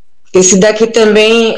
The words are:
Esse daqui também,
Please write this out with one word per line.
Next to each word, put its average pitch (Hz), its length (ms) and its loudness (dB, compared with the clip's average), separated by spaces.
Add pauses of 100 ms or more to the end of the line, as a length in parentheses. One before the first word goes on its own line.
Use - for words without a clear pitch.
(340)
Esse 185 260 2
daqui 214 280 0
também, 220 680 0